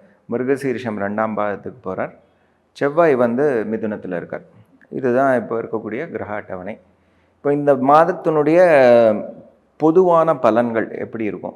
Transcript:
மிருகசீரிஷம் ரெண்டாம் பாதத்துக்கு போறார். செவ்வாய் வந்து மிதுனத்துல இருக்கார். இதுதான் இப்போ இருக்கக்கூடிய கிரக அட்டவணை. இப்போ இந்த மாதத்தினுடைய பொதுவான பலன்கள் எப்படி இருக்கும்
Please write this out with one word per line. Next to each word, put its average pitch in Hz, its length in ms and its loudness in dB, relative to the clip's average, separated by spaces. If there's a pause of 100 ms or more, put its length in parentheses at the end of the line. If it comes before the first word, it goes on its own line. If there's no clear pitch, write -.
(320)
மிருகசீரிஷம் 120 680 -4
ரெண்டாம் 104 380 -4
பாதத்துக்கு 101 480 -6
போறார். 95 280 -8 (600)
செவ்வாய் 147 420 2
வந்து 120 560 0
மிதுனத்துல 101 460 -6
இருக்கார். - 420 -12 (320)
இதுதான் 131 500 0
இப்போ 113 220 -8
இருக்கக்கூடிய 113 480 -8
கிரக 101 240 -10
அட்டவணை. 98 460 -12 (560)
இப்போ 143 160 -2
இந்த 143 220 2
மாதத்தினுடைய 156 840 2 (1160)
பொதுவான 165 580 4
பலன்கள் 117 640 0
எப்படி 110 260 -8
இருக்கும் 95 320 -8